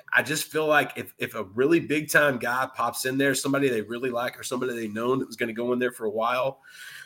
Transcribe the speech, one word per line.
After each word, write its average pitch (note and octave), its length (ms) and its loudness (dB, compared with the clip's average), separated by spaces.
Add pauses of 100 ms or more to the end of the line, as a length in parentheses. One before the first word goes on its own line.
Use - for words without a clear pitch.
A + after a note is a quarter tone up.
(140)
I B2 80 6
just D3 280 -4
feel D#3 160 0
like D3 300 4
if, - 220 -10
if B2 160 -6
a A2 100 -4
really B2+ 340 4
big D3 320 -2
time D3 280 4
guy A#2+ 360 0
pops A#2+ 300 -2
in C3 140 0
there, C#3 160 4
somebody C#3 340 2
they A2+ 140 2
really A#2+ 260 -4
like A#2+ 320 -4
or - 20 -12
somebody B2+ 300 -4
they've A2 220 -6
known B2 240 0
that - 80 -2
was - 100 -14
gonna A#2 160 -2
go A#2+ 220 0
in B2 40 0
there B2 140 2
for A2+ 140 -6
a G#2 40 0
while, B2 500 0 (460)